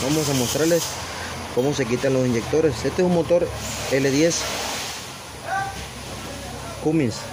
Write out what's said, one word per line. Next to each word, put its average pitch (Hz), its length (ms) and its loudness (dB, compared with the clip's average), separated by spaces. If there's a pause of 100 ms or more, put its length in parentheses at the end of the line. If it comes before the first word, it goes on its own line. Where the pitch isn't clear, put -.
vamos 147 260 2
a 143 40 2
mostrarles 147 500 4 (720)
cómo 135 180 4
se 131 120 2
quitan 123 280 2
los 131 120 4
inyectores. 127 500 2 (100)
Este 147 160 0
es 180 60 4
un 180 80 4
motor 170 320 4 (440)
L 135 200 4
diez 156 300 4 (2500)
Cummins. 156 320 2 (160)